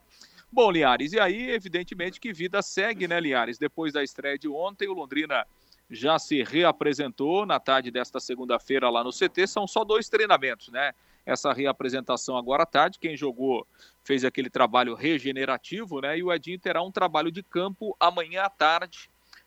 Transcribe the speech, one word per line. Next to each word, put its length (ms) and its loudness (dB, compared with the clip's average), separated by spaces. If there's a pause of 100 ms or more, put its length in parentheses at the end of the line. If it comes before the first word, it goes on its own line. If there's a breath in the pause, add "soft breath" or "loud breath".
(500 loud breath)
Bom, 200 6
Linhares, 420 4
e 60 2
aí, 320 2
evidentemente, 720 -6
que 120 -10
vida 300 -4
segue, 460 -2
né, 100 2
Linhares? 400 0
Depois 340 -4
da 120 0
estreia 340 -6
de 80 -10
ontem, 400 -6
o 80 -6
Londrina 500 -2 (460 soft breath)
já 280 2
se 240 0
reapresentou 1040 0
na 120 2
tarde 320 0
desta 300 -6
segunda-feira 680 -2
lá 120 0
no 100 -6
C 160 0
T. 180 0
São 200 -2
só 180 -2
dois 240 0
treinamentos, 600 2
né? 240 -2 (320 soft breath)
Essa 280 0
reapresentação 840 -2
agora 260 2
à 40 4
tarde. 320 2
Quem 180 -6
jogou 500 -2 (360 soft breath)
fez 220 0
aquele 240 -2
trabalho 460 2
regenerativo, 1080 -4
né? 180 -4
E 40 -4
o 100 0
Edinho 260 -4
terá 240 -2
um 80 -6
trabalho 400 0
de 120 -10
campo 580 -4
amanhã 420 2
à 80 0
tarde 600 0 (360 soft breath)